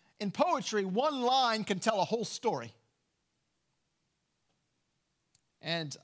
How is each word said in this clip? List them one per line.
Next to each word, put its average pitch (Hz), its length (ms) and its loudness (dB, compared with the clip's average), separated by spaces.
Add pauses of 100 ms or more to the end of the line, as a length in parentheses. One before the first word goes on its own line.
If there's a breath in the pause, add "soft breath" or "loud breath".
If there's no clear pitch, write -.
(180 soft breath)
In 202 140 -2
poetry, 262 520 2
one 254 360 0
line 247 420 2
can 190 160 -2
tell 214 220 2
a 170 40 2
whole 220 200 -2
story. 135 500 -4 (2750)
And 160 440 -4